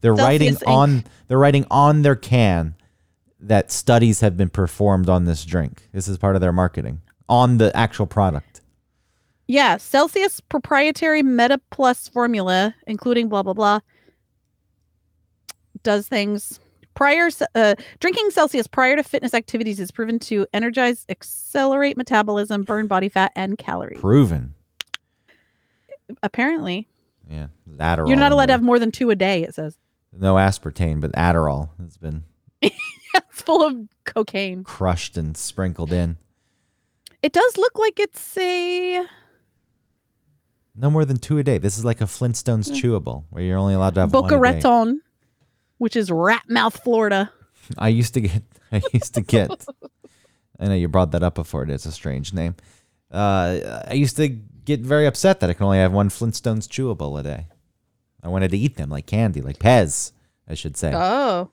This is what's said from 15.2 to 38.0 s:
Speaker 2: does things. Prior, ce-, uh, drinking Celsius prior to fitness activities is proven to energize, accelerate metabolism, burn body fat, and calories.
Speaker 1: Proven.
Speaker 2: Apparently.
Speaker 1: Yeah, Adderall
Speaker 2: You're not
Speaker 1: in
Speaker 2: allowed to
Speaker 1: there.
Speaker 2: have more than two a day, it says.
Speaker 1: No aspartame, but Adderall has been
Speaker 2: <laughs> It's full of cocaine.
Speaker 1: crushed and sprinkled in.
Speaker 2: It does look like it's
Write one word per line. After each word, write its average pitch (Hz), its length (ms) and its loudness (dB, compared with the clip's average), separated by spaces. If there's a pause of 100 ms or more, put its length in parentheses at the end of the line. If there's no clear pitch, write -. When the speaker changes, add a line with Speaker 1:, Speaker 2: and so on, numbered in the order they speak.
Speaker 2:
does 208 240 0
things. 208 520 -4 (360)
Prior, 320 340 2
ce-, - 140 -6 (100)
uh, 214 220 4 (240)
drinking 370 320 0
Celsius 302 340 0
prior 262 300 2
to 302 80 0
fitness - 320 -4
activities 220 440 -4
is 190 120 -8
proven 226 280 -4
to 202 320 -4
energize, 240 580 -2
accelerate 277 840 -2
metabolism, 208 680 -2
burn 214 240 -4
body 190 200 0
fat, 190 280 0
and 190 240 -4
calories. - 400 -10
Speaker 1:
Proven. 85 560 2 (1700)
Speaker 2:
Apparently. 240 640 -4 (420)
Speaker 1:
Yeah, 76 180 -10 (300)
Adderall 80 300 0
Speaker 2:
You're 269 100 4
not 285 100 4
Speaker 1:
in 285 60 4
Speaker 2:
allowed 285 100 4
to 262 40 2
Speaker 1:
there. 262 80 4
Speaker 2:
have 240 80 0
more 240 160 4
than 226 120 -2
two 247 180 -2
a 208 60 4
day, 190 280 0
it 165 120 -10
says. 156 220 -10 (360)
Speaker 1:
No 95 220 2
aspartame, 90 640 0
but 76 120 -4
Adderall 80 560 0 (120)
has 85 160 -20
been 80 260 -12 (200)
Speaker 2:
<laughs> - 180 -12
It's - 120 2 (580)
full 330 340 0
of 285 100 -2 (300)
cocaine. 196 580 -6
Speaker 1:
crushed - 540 -4
and 78 180 -6
sprinkled 85 560 -6
in. 85 260 -2 (1040)
Speaker 2:
It 294 100 0
does 466 240 2
look 453 220 0
like 427 200 -2
it's - 380 -6